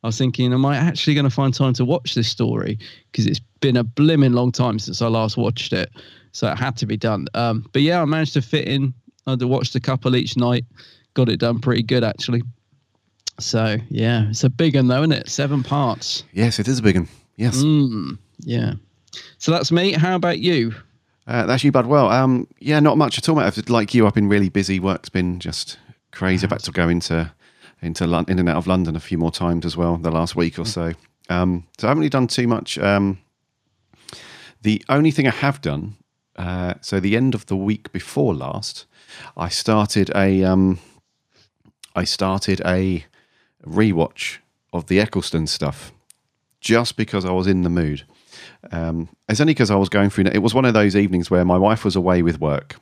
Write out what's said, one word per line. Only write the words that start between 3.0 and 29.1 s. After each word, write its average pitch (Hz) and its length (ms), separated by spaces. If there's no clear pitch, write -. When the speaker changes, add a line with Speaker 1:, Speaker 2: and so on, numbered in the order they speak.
Speaker 1:
'Cause - 140
it's - 140
been 127 160
a 120 80
blimmin' 143 500
long 123 160
time 120 280
since - 220
I 117 60
last 113 300
watched - 360
it. - 180
So - 180
it 73 80
had 123 200
to - 80
be 110 100
done. 104 380
Um, 113 380
but 135 100
yeah, 170 200
I - 40
managed 156 280
to 139 80
fit 151 240
in. 135 280
I 131 60
had 127 80
to 123 60
watch 131 300
a 127 40
couple 131 360
each - 200
night. 123 280
Got 127 140
it 107 100
done 117 220
pretty 117 220
good, 120 200
actually. 117 400
So, 110 380
yeah, 110 400
it's 110 120
a 131 80
big 156 240
one, 131 140
though, 127 140
isn't 160 100
it? - 160
Seven 139 340
parts. 135 720
Speaker 2:
Yes, 110 260
it 98 100
is 131 100
a 117 40
big 98 140
one. 85 120
Yes. 120 260
Speaker 1:
Mm, 127 560
yeah. 117 340
So - 140
that's - 180
me. 175 220
How 180 240
about 175 220
you? 117 360
Speaker 2:
Uh, 117 200
that's 127 180
you, 143 60
Bud. 127 160
Well, 131 240
um, 127 360
yeah, 151 200
not 147 180
much 143 200
at - 100
all, 160 80
mate. 147 80
I've, 101 240
like 113 260
you, 113 120
I've 101 80
been 104 140
really 101 200
busy. 95 320
Work's 92 300
been 90 280
just - 380
crazy. 92 340
I've - 40
had - 140
to - 80
go 85 160
into, 82 420
into 85 240
Lon-, 85 220
in 92 100
and 87 100
out 78 80
of 85 100
London 90 300
a 80 40
few 85 180